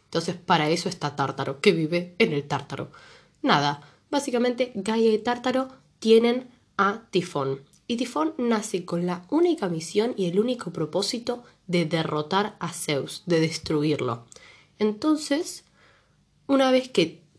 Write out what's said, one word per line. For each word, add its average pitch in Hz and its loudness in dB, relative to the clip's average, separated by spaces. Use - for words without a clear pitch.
Entonces, 170 -4
para 160 2
eso 170 0
está 156 -6
Tártaro, 135 -4
que 208 6
vive 170 -2
en 185 2
el 143 -2
Tártaro. 135 -6
Nada, 151 2
básicamente 247 0
Gaia 220 2
y 214 2
Tártaro 247 -2
tienen 233 4
a 202 0
Tifón. 139 -2
Y 240 -2
Tifón 294 -2
nace 214 -2
con 175 -4
la 180 -4
única 320 2
misión 202 -2
y 190 0
el 175 0
único 233 -2
propósito 226 -4
de 175 0
derrotar 156 -2
a 156 -6
Zeus, - -4
de 170 2
destruirlo. 151 -2
Entonces, 294 -2
una 269 4
vez 254 2
que - 0